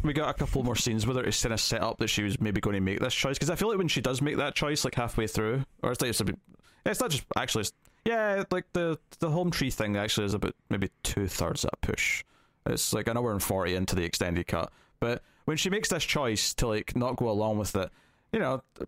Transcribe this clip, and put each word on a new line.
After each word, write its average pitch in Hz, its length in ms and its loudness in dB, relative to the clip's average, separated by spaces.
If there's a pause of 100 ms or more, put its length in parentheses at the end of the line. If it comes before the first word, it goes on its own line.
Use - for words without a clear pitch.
we 151 120 2
got 147 160 0
a 139 80 -2
couple 139 240 0
more 120 140 2
scenes 110 300 2
with 127 120 2
her 123 40 0
to 101 80 0
kinda 113 280 0
set 110 240 0
up 113 160 -2
that 113 100 0
she 104 140 2
was 101 180 0
maybe 107 220 2
gonna 101 180 2
make 95 200 2
this 123 140 0
choice, 139 240 0
'cause 147 120 0
I 165 60 0
feel 208 120 0
like 208 100 0
when 175 100 0
she - 120 2
does 127 220 0
make 147 160 0
that 143 160 -2
choice, 147 300 0
like, 127 100 -2
halfway 117 320 0
through, 113 380 0 (180)
or 123 100 2
it's 123 80 -4
like, 123 100 2
it's 110 100 0
a 110 40 0
bit, 127 140 -2 (480)
it's 214 140 0
not 240 100 0
just, 127 140 -2 (120)
actually, 117 260 0
it's, 95 100 -4 (320)
yeah, 214 460 2
like, 180 220 0
the, 165 260 0 (220)
the 165 100 0
home 175 200 2
tree 135 200 0
thing 104 260 0
actually 104 300 0
is 98 80 2
about - 200 -2 (160)
maybe 185 180 0 (140)
two-thirds - 600 -2
that - 200 -2
push. - 420 -2 (420)
It's, - 260 0
like, 104 140 0
an 117 100 0
hour 120 160 0
and 98 100 0
forty 90 320 0
into 92 200 0
the 90 100 0
extended 87 420 -2
cut. - 260 -2 (260)
But 117 240 -2 (220)
when 156 120 0
she 185 140 0
makes 220 200 0
this 165 140 0
choice 120 500 0
to, 127 140 2
like, 107 280 -2
not 123 200 0
go 120 120 0
along 107 300 2
with 101 180 -2
it, 95 140 0 (420)
you 226 80 0
know, 131 220 0 (260)